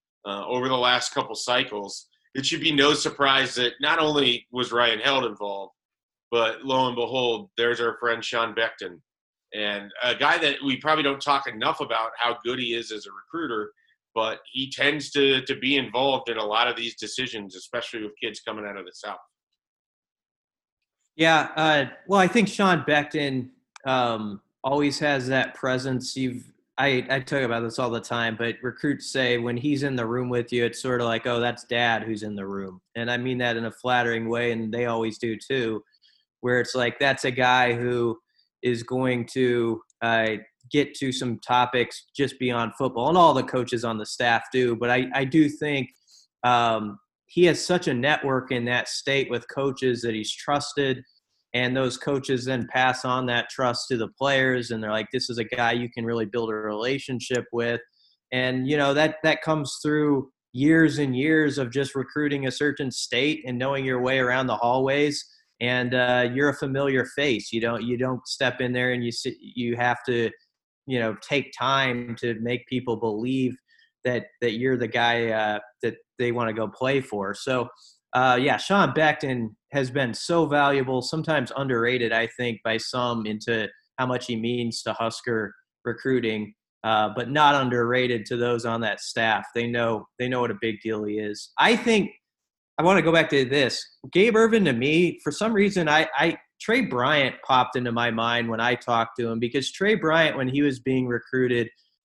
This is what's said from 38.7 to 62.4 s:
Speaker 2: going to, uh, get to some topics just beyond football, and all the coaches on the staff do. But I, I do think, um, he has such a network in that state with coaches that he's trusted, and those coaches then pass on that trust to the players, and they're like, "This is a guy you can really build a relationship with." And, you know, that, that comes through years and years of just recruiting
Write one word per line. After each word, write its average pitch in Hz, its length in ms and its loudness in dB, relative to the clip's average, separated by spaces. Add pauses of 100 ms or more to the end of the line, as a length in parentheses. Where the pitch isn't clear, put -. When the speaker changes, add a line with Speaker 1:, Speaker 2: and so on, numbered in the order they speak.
Speaker 2:
going 127 520 0
to, 120 460 2 (220)
uh, 113 280 2 (420)
get 143 220 2
to 131 180 -4
some 120 340 -4
topics 123 600 2 (100)
just 131 240 -2
beyond 120 360 -2
football, 127 320 0
and 175 80 4
all 165 180 8
the 127 100 0
coaches 123 400 -2
on 113 140 -2
the 107 80 -8
staff 117 360 2 (100)
do. 127 220 2
But 120 160 -2
I, 131 240 2
I 139 120 0
do 151 220 6
think, 143 420 -2 (520)
um, 113 560 2 (280)
he 175 180 4
has 151 200 4
such 180 240 0
a 135 60 2
network 131 560 0
in 123 140 -2
that 120 240 0
state 139 420 -2
with 120 180 -4
coaches 131 540 -2
that 117 120 -2
he's 110 180 -6
trusted, 139 720 -2 (480)
and 123 240 0
those 127 200 0
coaches 131 480 -2
then 127 280 -2
pass 127 320 2
on 127 220 0
that 120 240 -2
trust 123 380 -2
to 131 80 0
the 110 120 -2 (100)
players, 131 520 2
and 110 120 -4
they're 107 80 -4
like, 107 220 -2
"This 127 160 -4
is 120 100 -6
a 113 60 -2
guy 120 280 0
you 120 180 -2
can 117 140 -6
really 113 220 -2
build 113 240 -4
a 107 40 -4
relationship 117 1000 -4
with." 117 280 -2 (520)
And, 127 360 -2
you 147 80 2
know, 139 180 4
that, 151 300 2
that 151 180 2
comes 156 400 -2
through 147 480 0 (220)
years 147 460 4
and 131 180 0
years 147 420 2
of 123 120 -2
just 131 240 -2
recruiting 139 520 -2